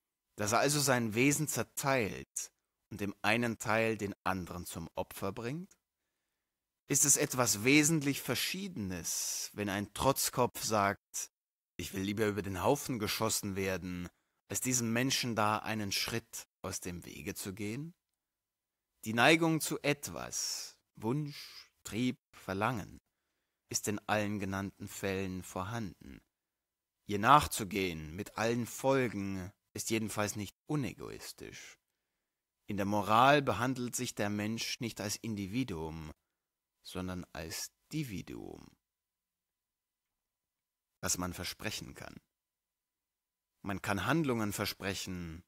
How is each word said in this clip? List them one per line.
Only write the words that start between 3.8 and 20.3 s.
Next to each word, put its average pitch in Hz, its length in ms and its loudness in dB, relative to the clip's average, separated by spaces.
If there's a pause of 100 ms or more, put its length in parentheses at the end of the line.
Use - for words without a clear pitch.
den 101 260 -4
anderen 87 420 -4
zum 85 300 -8
Opfer - 360 -4
bringt? 127 400 -6 (1200)
Ist 143 160 4
es 139 120 8
etwas 120 460 2
wesentlich 143 580 6
Verschiedenes, 127 1300 -4
wenn 104 160 -2
ein 98 240 -2
Trotzkopf - 720 2
sagt, 101 680 0 (460)
"Ich 78 160 -6
will 95 80 -2
lieber 104 260 2
über 104 140 0
den 92 220 -4
Haufen 131 340 2
geschossen 107 580 0
werden, 90 540 -2 (400)
als - 120 -4
diesem 120 320 2
Menschen 123 420 0
da 107 220 4
einen 104 340 -4
Schritt - 560 -4 (140)
aus 92 180 -6
dem 87 240 -8
Wege 78 320 -8
zu 98 180 -6
gehen?" 113 400 -6 (1120)
Die 110 100 -4
Neigung 160 460 6
zu - 220 -4
etwas, - 960 -4 (180)